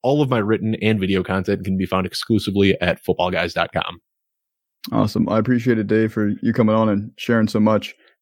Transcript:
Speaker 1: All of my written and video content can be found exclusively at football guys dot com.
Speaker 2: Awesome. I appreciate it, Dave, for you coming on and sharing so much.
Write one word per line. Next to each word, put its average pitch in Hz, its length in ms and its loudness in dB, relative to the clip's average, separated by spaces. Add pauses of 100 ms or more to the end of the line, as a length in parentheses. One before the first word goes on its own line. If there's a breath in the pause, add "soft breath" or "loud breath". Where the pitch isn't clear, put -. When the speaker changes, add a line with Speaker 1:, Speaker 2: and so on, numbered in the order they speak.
Speaker 1:
All 143 200 2
of 135 80 2
my 127 80 2
written 107 380 0
and 107 240 0
video 95 240 0
content 95 420 -2
can 95 120 -2
be 95 80 0
found 92 200 -2
exclusively 98 760 0
at 87 220 -2
football 90 280 0
guys 85 220 -2
dot 85 200 -2
com. - 260 -6 (960)
Speaker 2:
Awesome. 107 340 0
I 110 120 0
appreciate 117 380 0
it, 104 100 -4
Dave, 110 260 0
for 104 160 -2 (120)
you 113 120 0
coming 110 200 2
on 110 140 2
and 104 300 -2
sharing 113 320 0
so 110 100 -2
much. 107 340 0 (280 soft breath)